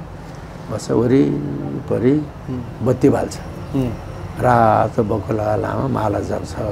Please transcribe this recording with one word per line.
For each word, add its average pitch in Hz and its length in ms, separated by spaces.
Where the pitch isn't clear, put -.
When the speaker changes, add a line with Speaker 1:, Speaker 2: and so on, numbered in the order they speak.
Speaker 1:
बस्छ, 107 200
वरिपरि 143 1300
Speaker 2:
हुँ। 123 360
Speaker 1:
बत्ती 127 240
बाल्छ। - 300
Speaker 2:
हुँ। 127 200
Speaker 1:
रातो 113 640
बकुला 107 520
लामा 104 320
माला 107 320
जप्छ। 98 360